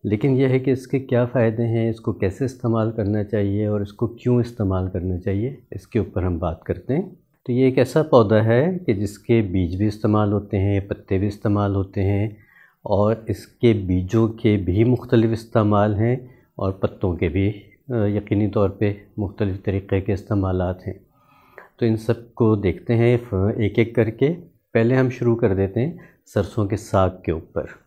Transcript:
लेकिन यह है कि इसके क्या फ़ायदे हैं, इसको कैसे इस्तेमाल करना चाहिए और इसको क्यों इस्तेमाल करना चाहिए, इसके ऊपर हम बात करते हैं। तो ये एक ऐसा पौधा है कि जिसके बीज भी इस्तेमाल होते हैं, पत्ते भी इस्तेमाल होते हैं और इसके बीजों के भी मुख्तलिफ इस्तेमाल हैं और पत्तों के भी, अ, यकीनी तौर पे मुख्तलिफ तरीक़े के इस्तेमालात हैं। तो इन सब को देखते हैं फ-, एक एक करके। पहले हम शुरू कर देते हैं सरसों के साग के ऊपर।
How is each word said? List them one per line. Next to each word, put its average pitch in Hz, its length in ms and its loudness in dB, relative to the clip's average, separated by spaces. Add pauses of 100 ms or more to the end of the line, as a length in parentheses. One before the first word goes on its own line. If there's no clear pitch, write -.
लेकिन 120 340 0
यह 135 120 2
है 131 100 2
कि 135 120 0
इसके 131 280 -2
क्या 123 260 0
फ़ायदे 117 380 0
हैं, 113 260 0
इसको 110 240 -4
कैसे 101 320 -2
इस्तेमाल 113 460 -2
करना 104 320 -2
चाहिए 104 440 -2
और 104 140 -2
इसको 104 260 -6 (140)
क्यों 123 200 2
इस्तेमाल 95 460 -2
करना 92 300 -4
चाहिए, 107 400 -4 (160)
इसके - 260 -4
ऊपर 90 240 -4
हम 87 160 -2
बात 82 280 -4
करते 90 260 -4
हैं। 180 160 -4 (360)
तो 123 80 -4
ये 131 140 4
एक 131 100 2
ऐसा 156 340 2
पौधा 107 320 6
है 113 180 4 (160)
कि 120 180 -2
जिसके 107 520 0
बीज 90 320 -2
भी 107 80 2
इस्तेमाल 104 440 0
होते 101 260 -2
हैं, 98 300 0
पत्ते - 300 -4
भी 101 100 0
इस्तेमाल 101 480 -2
होते 98 280 -2
हैं 101 340 -2 (480)
और 104 440 0
इसके - 440 0 (120)
बीजों 92 420 0 (100)
के 104 260 2
भी 90 220 0
मुख्तलिफ 120 480 0
इस्तेमाल 104 640 2
हैं 117 220 0 (420)
और 92 240 -4
पत्तों 92 320 -2
के 87 140 -2
भी, 98 200 0
अ, - 580 -6
यकीनी 104 420 0
तौर 98 300 0
पे 101 180 0 (220)
मुख्तलिफ 98 460 -4
तरीक़े 98 360 -2
के 104 120 -2
इस्तेमालात 92 720 -2
हैं। - 160 -10 (800)
तो 120 60 0
इन 113 100 2
सब 113 280 -4 (100)
को 107 220 4
देखते 98 380 -2
हैं 120 240 4
फ-, 104 420 -2
एक 104 200 0
एक 113 160 2
करके। 117 340 2 (440)
पहले 117 220 4
हम 131 140 4
शुरू 120 260 0
कर 117 200 2
देते 98 240 0
हैं 156 300 -4 (160)
सरसों 104 420 -2
के 101 100 -2
साग 95 340 2 (140)
के 90 60 -2
ऊपर। - 360 -6 (200)